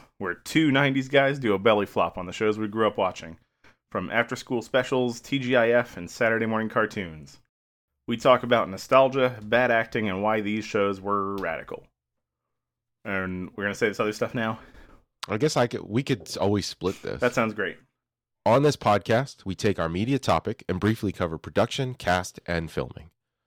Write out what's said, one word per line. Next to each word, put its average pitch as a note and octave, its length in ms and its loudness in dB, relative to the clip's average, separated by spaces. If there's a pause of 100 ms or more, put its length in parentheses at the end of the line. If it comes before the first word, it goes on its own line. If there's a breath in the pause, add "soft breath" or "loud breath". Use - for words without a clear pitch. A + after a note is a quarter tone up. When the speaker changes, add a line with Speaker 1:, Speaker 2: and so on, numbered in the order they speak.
(200)
Speaker 1:
where F2+ 160 -4
two D#3 360 0
nineties C3+ 380 2
guys C#3 300 4
do A2 160 2
a - 20 2
belly G#2 300 4
flop F2 280 -2
on F2+ 120 -10
the F2+ 40 -10
shows G#2+ 280 0
we A2 80 -4
grew A2 180 0
up G#2 100 0
watching, F2+ 420 -4 (540 soft breath)
from F#2 200 -6
after-school A#2 500 -2
specials, B2 580 0
T - 200 -4
G B2+ 160 0
I A#2 140 4
F, A#2 280 2
and F2 100 -12
Saturday A2+ 380 0
morning A2 240 -2
cartoons. F2+ 680 -4 (680)
We A#2 100 -2
talk B2 260 6
about A#2 260 2
nostalgia, B2+ 720 2
bad A#2+ 300 2
acting, A2+ 360 0
and F#2+ 140 -2
why G#2+ 200 2
these G#2+ 220 -2
shows G2+ 380 -2
were G2 360 -2
radical. E2 500 -8 (1160)
And F#2 520 -6
we're G2+ 80 -6
gonna G2+ 100 -2
say A2 140 0
this G2+ 120 -4
other G#2+ 140 -2
stuff A2 220 -4
now? A2+ 240 -4 (680 loud breath)
Speaker 2:
I G#2 100 -4
guess D3 200 0
I B2 80 4
could, F#2+ 240 -6
we A#2 140 0
could C3+ 180 -2
s-, - 160 -12
always G2 300 0
split - 340 -4
this. - 180 -8
Speaker 1:
That A#2+ 140 2
sounds A2+ 220 0
great. F#2+ 240 -6 (680)
Speaker 2:
On A#2 160 6
this C#3+ 160 4
podcast, A2+ 680 0
we F#2+ 120 -6
take G2+ 240 0
our E2 100 0
media A2+ 300 0
topic - 500 0
and F#2 100 -2
briefly G#2 320 2
cover E2 280 -4
production, B2 560 -2
cast, F2+ 500 -2
and E2 240 -4
filming. C#2 400 -8 (380)